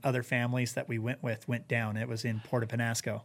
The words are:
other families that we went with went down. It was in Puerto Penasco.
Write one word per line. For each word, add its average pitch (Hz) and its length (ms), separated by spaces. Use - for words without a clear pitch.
other 127 180
families 123 520
that - 160
we 113 100
went 120 240
with 110 240
went 120 220
down. 113 260
It 113 140
was 113 160
in 110 160
Puerto 113 260
Penasco. 117 580